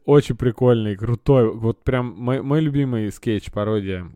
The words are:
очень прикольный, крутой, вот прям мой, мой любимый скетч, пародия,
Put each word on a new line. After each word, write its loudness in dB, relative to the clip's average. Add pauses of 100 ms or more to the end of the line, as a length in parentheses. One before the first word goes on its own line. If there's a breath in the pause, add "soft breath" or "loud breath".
очень 4
прикольный, 2
крутой, 2
вот -4
прям -2 (100)
мой, -4
мой 0
любимый -2
скетч, -4
пародия, -4